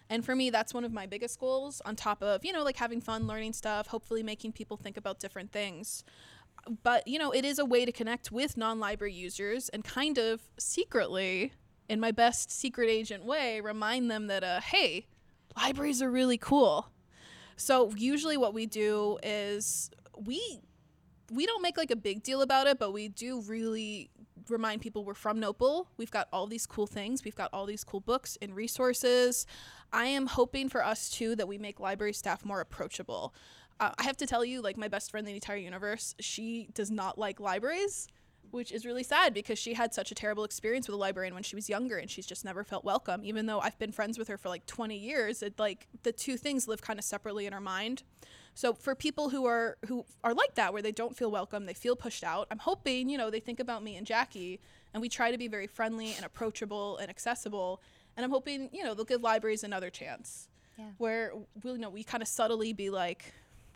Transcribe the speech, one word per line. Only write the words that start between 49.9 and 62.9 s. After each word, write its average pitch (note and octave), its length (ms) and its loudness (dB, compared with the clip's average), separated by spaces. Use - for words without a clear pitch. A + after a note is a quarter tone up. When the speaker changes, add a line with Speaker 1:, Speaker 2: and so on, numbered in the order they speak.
Speaker 1:
are A#3 100 4
like B4+ 220 4
that, F#3+ 160 4
where G#3 100 -2
they G#3+ 120 0
don't A#3+ 240 -4
feel A3+ 140 0
welcome, G3+ 340 -2
they F3 80 -8
feel A#3+ 240 2
pushed - 260 -8
out, F3 260 -2
I'm A3 100 -6
hoping, C4 500 0
you C#4+ 80 0
know, A3 120 0
they A3 120 -2
think A#3+ 180 -6
about A#3+ 240 -4
me G#3 140 -8
and G#3 100 -8
Jackie, A3 540 0
and A3 80 -2
we A#3+ 80 -2
try A#3+ 220 2
to B3 60 0
be A#3+ 120 -4
very G3+ 180 -6
friendly A3 460 -2
and F#3 120 -8
approachable G#3 720 -4
and F#3+ 120 -6
accessible. G3+ 720 -4
And A#3+ 80 -2
I'm B3+ 60 -2
hoping, C4+ 420 -2
you F#4+ 100 -6
know, A3 100 -2
they'll A3 120 -4
give A#3+ 180 0
libraries A3 400 2
another F#3+ 260 -6
chance. - 600 -12
Speaker 2:
Yeah. G#3+ 200 -14
Speaker 1:
Where A3+ 340 0
we'll, B3+ 120 -4
you A3+ 60 -4
know, G#3+ 80 -6
we G#3 140 -10
kinda A3+ 220 -4
subtly A3 480 2
be G3 160 -2
like, F#3 440 -2